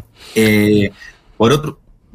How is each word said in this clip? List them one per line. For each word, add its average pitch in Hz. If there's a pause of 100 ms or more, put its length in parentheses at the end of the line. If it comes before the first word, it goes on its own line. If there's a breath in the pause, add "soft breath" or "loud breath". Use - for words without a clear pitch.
(340 loud breath)
Eh, 104 (440 loud breath)
por 117
otro, 147 (360)